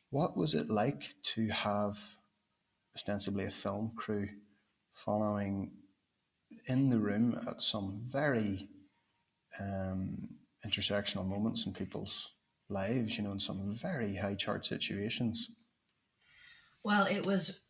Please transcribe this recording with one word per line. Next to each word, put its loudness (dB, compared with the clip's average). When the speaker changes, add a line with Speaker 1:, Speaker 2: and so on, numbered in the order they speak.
Speaker 1:
What 0
was 4
it 0
like 0
to 0
have -2
ostensibly 0
a -2
film -2
crew -2
following 0
in 4
the 6
room 4
at -4
some -2
very, 0
um, -4
intersectional 0
moments 0
in -4
people's -6
lives, 0
you 0
know, -2
in -2
some -2
very -2
high 0
chart -2
situations? -2
Speaker 2:
Well, 6
it 0
was 6